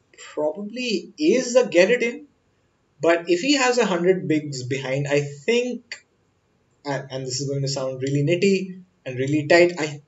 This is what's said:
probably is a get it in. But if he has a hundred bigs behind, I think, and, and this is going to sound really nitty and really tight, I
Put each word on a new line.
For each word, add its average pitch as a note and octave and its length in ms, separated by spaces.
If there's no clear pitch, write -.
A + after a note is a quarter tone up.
probably G#3 840
is B3+ 380
a A#3+ 100
get F#3+ 240
it A#3+ 140
in. B3+ 220
But E3+ 280
if F3 120
he C#4 140
has B3 240
a A3+ 80
hundred F3 420
bigs D3 340
behind, C3+ 460
I C#3+ 140
think, - 840
and, C#3 260
and C3 160
this B2+ 140
is C#3 80
going C#3 140
to C3+ 60
sound C3 320
really C#3 220
nitty F3+ 600
and B2+ 140
really C#3 300
tight, F3 280
I D3 320